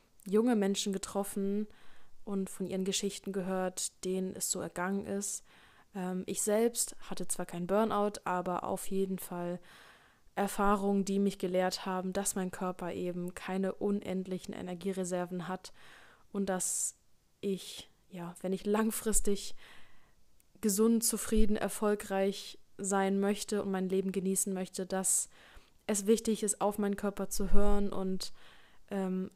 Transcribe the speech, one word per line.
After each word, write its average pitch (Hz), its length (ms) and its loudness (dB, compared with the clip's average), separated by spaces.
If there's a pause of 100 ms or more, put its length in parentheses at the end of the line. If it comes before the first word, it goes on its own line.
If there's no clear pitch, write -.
(260)
junge 226 320 4
Menschen 196 340 0
getroffen 196 720 -2 (600)
und 196 240 -4
von - 180 -6
ihren 190 160 -4
Geschichten 196 480 -4
gehört, 185 720 -4
denen 185 320 -4
es - 160 -4
so 185 80 -2
ergangen 185 460 -4
ist. 202 400 -6 (500)
Ähm, 185 300 -4
ich - 160 -6
selbst 226 540 0 (140)
hatte - 180 -4
zwar - 180 -4
keinen 175 220 -8
Burnout, 208 560 0
aber 180 400 -2
auf - 240 -4
jeden 190 320 -2
Fall 175 400 -8 (760)
Erfahrungen, 202 680 2
die 196 160 0
mich 202 200 0
gelehrt 185 460 0
haben, 185 280 -4
dass 196 220 -2
mein 185 160 -4
Körper 180 420 -6
eben 180 400 -6
keine 190 400 -4
unendlichen 185 800 -4
Energiereserven 180 920 -6
hat - 260 -10 (580)
und 196 160 -2
dass - 480 -4 (460)
ich, - 480 -6 (200)
ja, 175 320 -12
wenn 190 120 -2
ich 190 120 -4
langfristig 208 920 0 (1080)
gesund, 220 420 4
zufrieden, 220 520 6
erfolgreich 202 1040 -2 (180)
sein 196 420 0
möchte 202 440 -2
und 202 80 -4
mein 185 180 -2
Leben 190 220 0
genießen 190 420 -2
möchte, 185 320 -6
dass 190 440 -2 (580)
es 196 180 0
wichtig 220 380 2
ist, 202 180 -2
auf 202 160 0
meinen 202 200 0
Körper 196 320 -4
zu - 220 4
hören 202 400 12
und, 190 400 -4 (580)
ähm, 190 460 -4